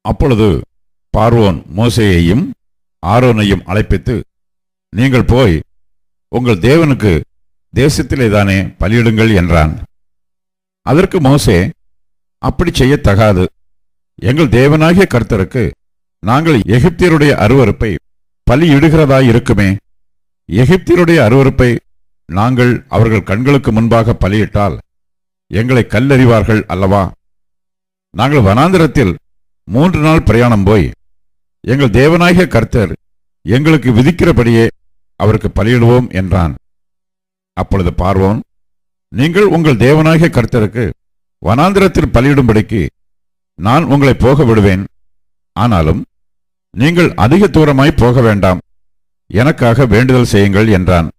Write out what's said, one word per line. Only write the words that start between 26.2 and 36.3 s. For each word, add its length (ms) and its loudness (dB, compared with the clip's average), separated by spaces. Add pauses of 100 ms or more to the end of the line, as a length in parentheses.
அல்லவா? 460 -2 (1000)
நாங்கள் 320 0
வனாந்திரத்தில் 720 0 (500)
மூன்று 360 -2
நாள் 220 2
பிரயாணம் 420 0
போய் 260 0 (720)
எங்கள் 280 -2
தேவனாகிய 600 2
கர்த்தர் 480 -2 (460)
எங்களுக்கு 500 0
விதிக்கிறபடியே 760 2 (480)
அவருக்கு 320 -2
பலியிடுவோம்" 640 0
என்றான். 440 -2 (1000)